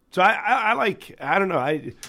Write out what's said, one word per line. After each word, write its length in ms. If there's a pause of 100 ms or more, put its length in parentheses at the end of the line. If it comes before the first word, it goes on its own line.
(120)
so 100
I, 120
I, 200 (180)
I 20
like, 480
I 180
don't 80
know. 100
I, 360 (160)